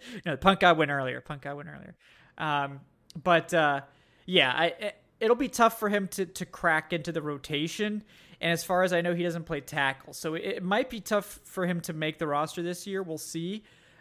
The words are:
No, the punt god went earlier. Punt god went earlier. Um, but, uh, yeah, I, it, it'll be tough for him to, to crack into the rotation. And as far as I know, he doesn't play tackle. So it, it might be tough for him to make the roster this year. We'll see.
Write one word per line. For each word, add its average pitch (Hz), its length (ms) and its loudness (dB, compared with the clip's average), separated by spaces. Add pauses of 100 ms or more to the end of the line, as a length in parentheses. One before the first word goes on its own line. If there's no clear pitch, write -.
(260)
No, 170 80 -2
the 131 40 -4
punt 185 220 6
god 175 180 8
went 151 140 2
earlier. 127 300 -4
Punt 143 200 -12
god 143 140 -10
went 147 140 -14
earlier. 143 260 -18 (420)
Um, 143 440 -2 (420)
but, 170 300 4
uh, 147 280 4 (440)
yeah, 156 280 4
I, 165 140 2
it, 208 280 -6 (260)
it'll 226 160 6
be 240 100 0
tough 226 320 4
for 214 100 0
him 202 200 0
to, 190 160 -4
to 175 200 -10
crack 156 480 0
into 165 200 -4
the 160 80 -2
rotation. 156 840 -4 (380)
And 170 100 0
as 165 120 0
far 185 200 2
as 185 100 2
I 170 80 4
know, 175 140 0
he 170 80 -2
doesn't 170 220 -2
play 151 160 -6
tackle. 135 520 -2
So 160 220 -6
it, 170 80 -6
it 190 200 -4
might 214 260 0
be 233 100 -10
tough 202 460 -4
for 185 200 -4
him 175 160 0
to 170 120 -8
make 156 260 -4
the 165 80 -2
roster 147 340 -2
this 175 240 -6
year. 196 160 -6
We'll 160 160 -8
see. 175 460 -8 (380)